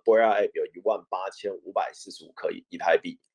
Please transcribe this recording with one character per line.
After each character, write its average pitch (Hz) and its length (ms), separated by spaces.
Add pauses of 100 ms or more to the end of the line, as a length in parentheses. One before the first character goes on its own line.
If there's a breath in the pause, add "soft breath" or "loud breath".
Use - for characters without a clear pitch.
Bored 113 180
Ape 104 320
有 95 120
一 87 180
万 101 260
八 95 200
千 98 340
五 92 80
百 98 220
四 - 180
十 80 140
五 - 80
颗 - 180
以， 87 180
以 87 80
太 87 200
币， 85 200 (180)